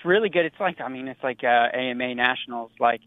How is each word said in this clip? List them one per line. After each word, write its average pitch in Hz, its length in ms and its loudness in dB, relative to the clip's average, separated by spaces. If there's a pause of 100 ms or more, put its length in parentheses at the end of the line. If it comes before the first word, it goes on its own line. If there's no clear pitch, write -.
really 196 240 4
good. 170 180 2
It's - 140 -10
like, 180 200 -4
I 123 60 -8
mean, 131 220 -8
it's 131 160 -12
like, 127 180 -4
uh, 120 320 6
A 127 160 -2
M 123 100 -6
A 123 140 -4
Nationals, 123 640 -2
like, 117 280 2